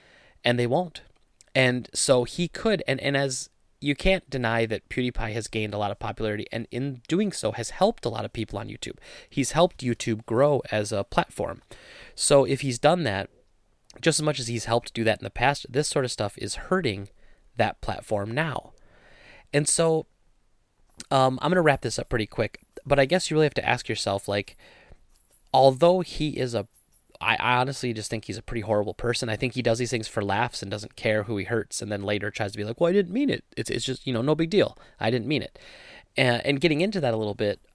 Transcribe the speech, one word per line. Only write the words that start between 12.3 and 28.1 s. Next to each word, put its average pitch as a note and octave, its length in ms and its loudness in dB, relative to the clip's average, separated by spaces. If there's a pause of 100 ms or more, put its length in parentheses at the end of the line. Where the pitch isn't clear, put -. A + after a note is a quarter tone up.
if C3+ 160 0
he's B2+ 180 -2
done E3+ 240 4
that, G2 260 -2 (720)
just D#3 180 2
as D3+ 40 -2
much D3 160 0
as A#2 80 -6
he's A#2 180 -6
helped A#2 280 0
do A2+ 100 -2
that G#2+ 160 2
in - 40 -12
the G#2+ 60 -8
past, C3+ 400 0
this D3+ 180 0
sort C#3 180 0
of A#2+ 60 -6
stuff - 260 -4
is - 180 -6
hurting A2+ 540 -2 (460)
that - 260 0
platform G#2 500 -4
now. D3 420 -4 (800)
And D3 140 2
so, D#3+ 380 2 (1040)
um, C3 300 4
I'm C#3+ 80 0
gonna F3+ 120 4
wrap D3 200 4
this A#2+ 180 -4
up - 100 -8
pretty A2+ 180 -2
quick, - 340 -4 (240)
but C#3 140 4
I C#3 60 6
guess F3 240 2
you D#3 60 0
really D#3 100 6
have C#3+ 100 0
to - 120 -2
ask A#2+ 220 0
yourself, G2+ 380 -2
like, G2+ 300 -4 (960)
although C#3 480 6
he - 360 -4
is B2 160 -2
a, G#2 140 -2 (520)
I, A2+ 160 2
I B2 220 2
honestly B2+ 360 -2
just A2 160 -8
think A2 160 -6